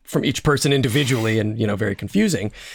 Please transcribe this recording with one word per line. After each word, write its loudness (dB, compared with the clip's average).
from -2
each -2
person 2
individually 2
and, -2
you 0
know, 0
very -2
confusing, 0